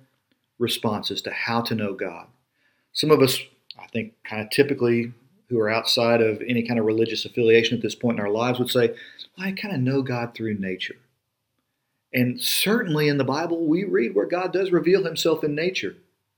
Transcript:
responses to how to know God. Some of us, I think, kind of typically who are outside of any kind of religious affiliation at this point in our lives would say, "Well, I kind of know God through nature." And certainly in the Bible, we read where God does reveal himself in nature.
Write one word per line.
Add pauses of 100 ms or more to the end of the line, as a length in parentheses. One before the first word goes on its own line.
(580)
responses
to
how
to
know
God. (640)
Some
of
us, (400)
I
think, (120)
kind
of
typically (340)
who
are
outside
of
any
kind
of
religious
affiliation
at
this
point
in
our
lives
would
say,
"Well,
I
kind
of
know
God
through
nature." (1120)
And
certainly
in
the
Bible,
we
read
where
God
does
reveal
himself
in
nature. (420)